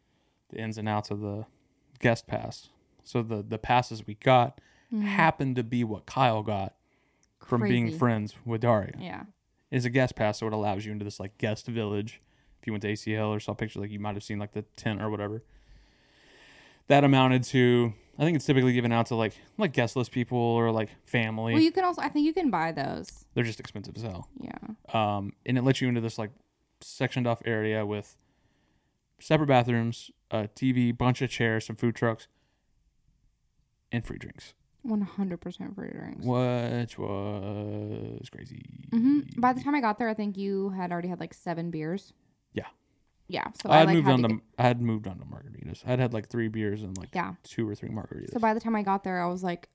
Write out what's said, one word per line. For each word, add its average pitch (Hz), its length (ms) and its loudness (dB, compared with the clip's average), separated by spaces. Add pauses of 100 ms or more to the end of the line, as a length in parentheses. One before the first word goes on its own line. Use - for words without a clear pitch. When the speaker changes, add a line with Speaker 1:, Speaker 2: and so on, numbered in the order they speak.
(500)
Speaker 1:
the - 80 -12
ins 110 200 -6
and 107 100 -4
outs 104 220 -2
of 104 100 -6
the 104 260 -6 (540)
guest 117 260 2
pass. - 420 -8 (360)
So 120 180 -2
the, 110 200 -4
the 110 160 -6
passes 120 480 0
we 107 80 -10
got 127 460 4 (320)
Speaker 2:
Mm-hmm. 214 100 -2
Speaker 1:
happened 160 540 2
to 123 80 -2
be 120 180 -2
what 107 240 -4
Kyle 120 380 2
got 98 320 -4 (640)
from 120 220 0
being 120 240 2
Speaker 2:
Crazy. 131 120 -4
Speaker 1:
friends 110 360 0 (100)
with 113 160 0
Daria. 110 380 2
Speaker 2:
Yeah. 170 260 -12 (460)
Speaker 1:
It's 127 140 0
a 123 60 0
guest 127 240 2
pass, 107 240 0
so 113 80 -4
it 107 60 -2
allows 104 340 -2
you 107 60 -8
into 104 120 -6
this, 101 140 -10
like, 98 200 -12
guest 107 280 -4
village. 107 540 -4 (400)
If - 80 -10
you 110 40 -2
went 104 100 -4
to 104 60 -2
A 107 60 0
C 107 220 -4
L 107 160 0
or 104 80 -2
saw - 140 -6
pictures, 107 260 -6
like, 104 100 -8
you 104 80 -10
might 104 160 -6
have 101 80 -8
seen, 104 160 -8
like, 101 140 -8
the 107 100 -6 (140)
tent 104 260 -4
or 107 80 -2
whatever. 104 320 -6 (1400)
That 139 160 8
amounted 131 420 8
to, 120 500 6 (220)
I 147 60 -2
think 165 140 2
it's 135 100 -2
typically 127 280 6
given 120 180 2
out 117 140 2
to, 120 100 -2
like, 110 180 0 (240)
like, 185 140 0
guest 120 240 0
list 127 160 -2
people 123 260 -2
or, 117 320 2
like, 110 200 0 (140)
family. 113 500 -2
Speaker 2:
Well, 320 80 6
you 330 100 4
can 381 120 0
also, 349 160 0
I 285 80 -4
think 294 160 2
you 320 80 2
can 339 160 0
buy 165 220 0
those. 135 640 -8
Speaker 1:
They're 123 80 0
just 113 160 -4
expensive - 380 -12
as 110 80 -12
hell. 92 240 -10 (120)
Speaker 2:
Yeah. - 120 -12 (420)
Speaker 1:
Um, 104 380 0 (120)
and 127 140 2
it 123 60 0
lets 135 160 4
you 127 80 2
into 120 120 0
this, 113 160 -4
like, 107 140 -6 (500)
sectioned - 460 -4
off 117 180 0
area 110 400 0
with 104 320 -6 (1000)
separate 151 300 2
bathrooms, 117 640 2 (180)
a 107 160 -2
T 131 240 -2
V, 123 220 4
bunch 123 300 2
of 123 80 -2
chairs, 113 360 0
some 113 80 -8
food 117 220 0
trucks, 113 320 -2 (1600)
and 120 160 -4
free - 120 -8
drinks. - 360 -18 (280)
Speaker 2:
One 220 180 -2
hundred 190 400 -4
percent 190 340 -12
free - 160 -10
drinks. - 340 -12
Speaker 1:
Which 120 720 0
was 104 1300 -6
crazy. - 640 -18
Speaker 2:
Mm-hmm. 254 480 2
By 247 120 4
the 247 80 -4
time 285 140 -2
I 285 60 2
got 214 180 0
there, 240 100 0
I 220 60 0
think 208 220 -4
you 196 340 -2
had 180 220 -4
already 175 160 -4
had, 180 100 -6
like, 165 160 -10
seven 170 380 -6
beers. 165 400 -6 (400)
Speaker 1:
Yeah. 107 140 -6 (600)
Speaker 2:
Yeah. - 220 -6 (120)
So 208 80 -8
Speaker 1:
I 147 60 6
Speaker 2:
I, 156 60 12
Speaker 1:
had 165 80 10
Speaker 2:
like, 190 80 6
Speaker 1:
moved 156 100 6
Speaker 2:
had 135 60 6
Speaker 1:
on 123 100 6
Speaker 2:
to 113 60 4
Speaker 1:
to, 110 60 2
Speaker 2:
get - 80 -8 (160)
Speaker 1:
I 123 40 2
had 123 180 4
moved 110 280 -2
on 90 100 -10
to - 60 -14
margaritas. - 600 -14
I 127 120 0
had, 123 180 2
like, 107 140 -4
three 117 180 -2
beers 107 380 -2
and, 92 120 -8
like, 90 160 -12
Speaker 2:
Yeah. 185 300 -4
Speaker 1:
two - 260 -4
or 104 60 -4
three - 140 -10
margaritas. - 440 -10
Speaker 2:
So 240 60 -4
by 220 160 2
the 226 60 -2
time 226 160 -2
I 208 60 0
got 196 200 0
there, 185 180 -4
I 175 60 -2
was 180 160 -4
like, 175 320 -6